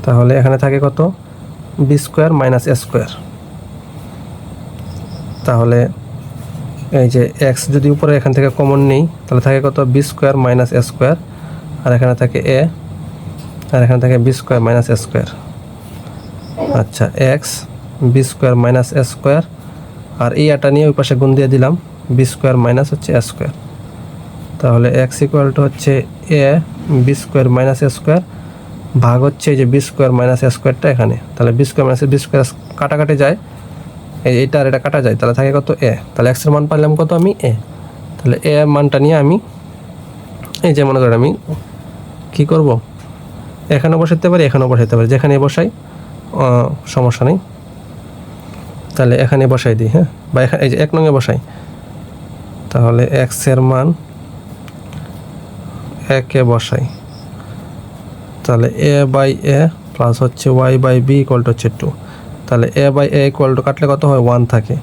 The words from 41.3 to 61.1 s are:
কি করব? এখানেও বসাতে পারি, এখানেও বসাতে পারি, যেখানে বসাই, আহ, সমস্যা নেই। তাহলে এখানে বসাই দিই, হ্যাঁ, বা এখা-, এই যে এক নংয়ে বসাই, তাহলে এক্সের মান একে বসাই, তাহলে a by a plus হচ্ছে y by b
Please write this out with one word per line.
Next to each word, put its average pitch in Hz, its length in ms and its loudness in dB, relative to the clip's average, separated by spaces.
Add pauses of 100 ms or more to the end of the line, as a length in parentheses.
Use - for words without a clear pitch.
কি 156 160 2
করব? 156 180 4 (1080)
এখানেও 160 260 2
বসাতে 170 300 2
পারি, 175 180 4
এখানেও 131 240 2
বসাতে 117 240 4
পারি, 113 160 4
যেখানে 139 200 4 (120)
বসাই, 165 240 2
আহ, - 1000 -2 (260)
সমস্যা 123 340 2
নেই। 180 100 2 (1600)
তাহলে 123 280 4
এখানে 135 200 4 (100)
বসাই 123 260 2
দিই, 113 140 2
হ্যাঁ, 170 140 4 (260)
বা 131 120 2
এখা-, - 180 0
এই 139 80 2
যে 135 120 -2
এক 151 120 0
নংয়ে 160 220 4
বসাই, - 200 0 (1300)
তাহলে 120 320 4 (200)
এক্সের 131 380 0 (100)
মান 131 160 2 (2250)
একে 127 240 -2 (100)
বসাই, 117 320 -2 (1600)
তাহলে 117 240 2 (240)
a 143 40 4 (200)
by 135 140 4 (280)
a - 20 4 (340)
plus 120 300 2
হচ্ছে 127 260 -2
y 127 240 4 (100)
by 127 140 4 (100)
b - 20 -2 (120)